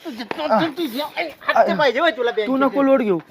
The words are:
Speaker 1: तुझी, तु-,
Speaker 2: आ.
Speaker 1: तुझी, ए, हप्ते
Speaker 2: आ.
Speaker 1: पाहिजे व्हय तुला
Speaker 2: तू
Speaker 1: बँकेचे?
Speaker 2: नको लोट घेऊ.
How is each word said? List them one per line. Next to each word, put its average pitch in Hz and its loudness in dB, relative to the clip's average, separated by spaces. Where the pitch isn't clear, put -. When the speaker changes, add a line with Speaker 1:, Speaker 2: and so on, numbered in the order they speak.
Speaker 1:
तुझी, 247 -10
तु-, 302 -6
Speaker 2:
आ. 220 4
Speaker 1:
तुझी, 294 -4
ए, 349 -4
हप्ते 226 2
Speaker 2:
आ. - -2
Speaker 1:
पाहिजे 269 2
व्हय 330 2
तुला 240 -2
Speaker 2:
तू 214 0
Speaker 1:
बँकेचे? 262 2
Speaker 2:
नको 277 0
लोट 269 4
घेऊ. 196 0